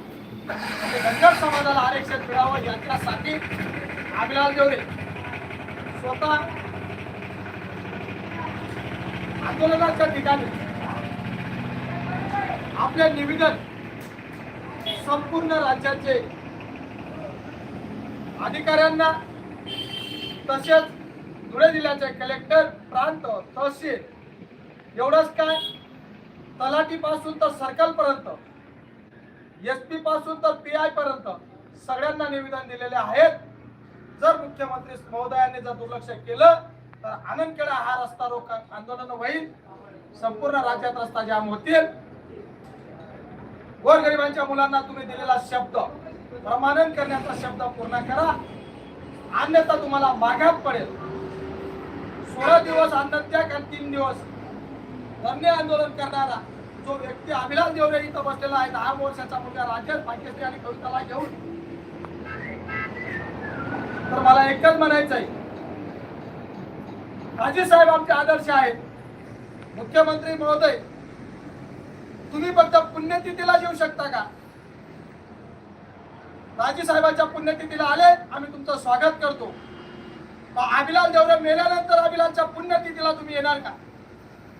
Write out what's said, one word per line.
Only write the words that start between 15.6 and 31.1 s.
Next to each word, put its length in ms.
अधिकाऱ्यांना, 680
तसेच 340
धुळे 260
जिल्ह्याचे 420
कलेक्टर, 520
प्रांत, 360
तहसील, 420
एवढंच 400
काय, 200
तलाठीपासून 800
तर 100
सर्कलपर्यंत, 800
एसपी 320
पासून 440
तर 100
पीआय 260
पर्यंत 380